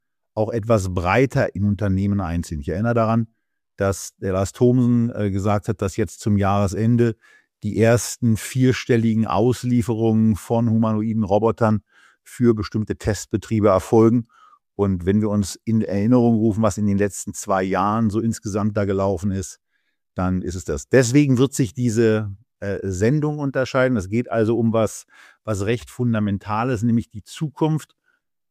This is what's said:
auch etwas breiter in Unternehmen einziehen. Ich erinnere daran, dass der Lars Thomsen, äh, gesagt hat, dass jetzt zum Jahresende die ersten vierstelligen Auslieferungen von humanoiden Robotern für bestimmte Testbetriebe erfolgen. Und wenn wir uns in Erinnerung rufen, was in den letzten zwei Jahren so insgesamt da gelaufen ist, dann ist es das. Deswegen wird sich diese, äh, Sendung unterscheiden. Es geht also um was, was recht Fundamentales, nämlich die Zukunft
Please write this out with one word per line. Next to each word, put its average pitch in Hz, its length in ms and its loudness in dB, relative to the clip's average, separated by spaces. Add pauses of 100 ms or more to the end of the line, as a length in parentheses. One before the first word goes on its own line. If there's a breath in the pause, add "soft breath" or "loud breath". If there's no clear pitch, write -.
(340)
auch 110 160 0
etwas 107 420 0
breiter 101 640 0
in 95 100 -4
Unternehmen 101 560 0
einziehen. 85 400 -4
Ich 71 80 -12
erinnere 107 260 0
daran, 113 340 2 (480)
dass - 420 -2
der 98 160 -4
Lars 95 180 -2
Thomsen, 123 640 2
äh, 104 160 -2
gesagt 101 380 -2
hat, 107 120 -4
dass 98 160 -4
jetzt - 240 -4
zum 104 160 0
Jahresende 101 800 2 (480 soft breath)
die 104 160 -2
ersten 113 560 2
vierstelligen 117 920 0
Auslieferungen 113 1080 2
von 117 340 0
humanoiden 110 540 0
Robotern 107 580 2 (400 soft breath)
für 120 320 0
bestimmte 107 420 -4
Testbetriebe 107 680 -2
erfolgen. 113 640 4 (480 soft breath)
Und 95 300 -2
wenn 101 140 2
wir 107 80 -2
uns 101 360 -2
in 113 180 0
Erinnerung 117 540 2
rufen, 107 260 0
was 107 160 0
in 107 80 -2
den 101 120 0
letzten 98 360 -4
zwei 95 300 -2
Jahren 101 460 0
so 107 100 -2
insgesamt 107 560 -4
da 104 80 0
gelaufen 98 480 -2
ist, 95 260 -8 (560)
dann 92 260 -2
ist 87 140 -8
es 92 100 -10
das. 73 240 -6
Deswegen 131 500 4
wird 135 140 2
sich 131 220 -4
diese, 110 580 0 (280)
äh, 98 240 -6
Sendung 143 560 0
unterscheiden. 131 560 0
Es 92 120 -4
geht 113 220 -4
also 113 260 2
um 113 160 2
was, 110 340 -2 (360 soft breath)
was 101 240 -4
recht 113 240 -4
Fundamentales, 107 920 -2
nämlich 117 260 0
die 107 140 -18
Zukunft - 720 -6 (540)